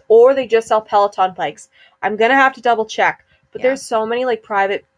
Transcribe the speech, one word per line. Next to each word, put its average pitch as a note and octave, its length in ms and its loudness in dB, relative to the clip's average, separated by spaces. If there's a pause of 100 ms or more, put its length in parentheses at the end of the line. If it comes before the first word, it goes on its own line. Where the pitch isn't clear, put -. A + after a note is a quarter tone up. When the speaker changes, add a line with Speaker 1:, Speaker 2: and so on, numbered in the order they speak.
Speaker 1:
or A#3 260 6
they C4 120 -4
just A3 220 -2
sell G#3+ 140 0
Peloton G3+ 520 -2
bikes. D3+ 360 -8 (320)
I'm G#3 140 -4
gonna A#3 180 2
have C4+ 200 2
to B3 60 -20
double A3 240 -2
check. F#3 400 -4 (280)
But - 100 -10
Speaker 2:
Yeah. B3+ 60 0
Speaker 1:
there's C4+ 140 -4
so A3 220 -4
many, A#3+ 220 -6
like, A3+ 160 -6
private G3 420 -4 (120)